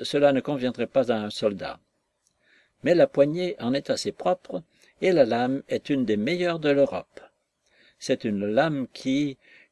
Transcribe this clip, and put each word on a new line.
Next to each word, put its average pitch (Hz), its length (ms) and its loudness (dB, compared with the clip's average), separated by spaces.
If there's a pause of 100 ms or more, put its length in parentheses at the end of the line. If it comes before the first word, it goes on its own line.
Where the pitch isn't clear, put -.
cela 143 300 2
ne 127 80 2
conviendrait 123 460 -4
pas 123 240 0
à 113 40 2
un 104 140 -4
soldat. - 500 -4 (1040)
Mais 151 100 2
la 160 140 6
poignée 160 520 0
en 123 140 -2
est - 160 -4
assez - 220 -2
propre, - 500 -4 (400)
et 185 120 2
la 151 100 6
lame 123 460 0
est 123 200 -4
une 135 140 0
des 104 140 0
meilleures 170 420 -2
de 151 100 0
l'Europe. - 520 0 (800)
C'est 127 260 -4
une 101 200 -2
lame 135 460 0
qui, 135 460 -4 (340)